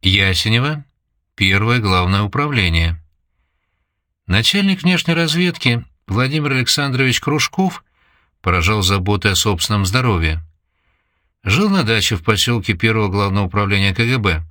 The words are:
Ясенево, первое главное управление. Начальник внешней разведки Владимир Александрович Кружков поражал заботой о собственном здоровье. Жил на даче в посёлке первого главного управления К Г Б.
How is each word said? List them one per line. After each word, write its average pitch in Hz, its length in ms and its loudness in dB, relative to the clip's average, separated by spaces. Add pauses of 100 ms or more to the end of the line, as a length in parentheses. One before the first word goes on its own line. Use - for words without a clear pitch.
Ясенево, 110 800 2 (520)
первое 101 420 2
главное 95 440 2
управление. 95 760 0 (1300)
Начальник 185 560 0
внешней 170 320 0
разведки 165 720 0 (240)
Владимир 135 420 -2
Александрович 131 680 0
Кружков 151 640 -2 (560)
поражал 90 420 0
заботой 98 480 0
о 92 60 0
собственном 101 500 0
здоровье. 90 560 0 (1000)
Жил 160 260 2
на 190 140 2
даче 110 320 0
в 87 80 -8
посёлке 110 500 0
первого 110 320 0
главного 101 380 0
управления 98 500 0
К - 40 -10
Г 120 200 0
Б. 87 320 -2